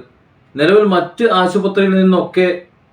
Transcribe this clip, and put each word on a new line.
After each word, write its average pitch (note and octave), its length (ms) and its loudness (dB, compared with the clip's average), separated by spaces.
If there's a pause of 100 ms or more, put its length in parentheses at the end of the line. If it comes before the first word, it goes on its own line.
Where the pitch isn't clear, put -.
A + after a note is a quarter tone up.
(540)
നിലവിൽ F3+ 300 2 (120)
മറ്റ് - 280 -4 (160)
ആശുപത്രിയിൽ F#3+ 600 0
നിന്നൊക്കെ, F#3 480 0 (440)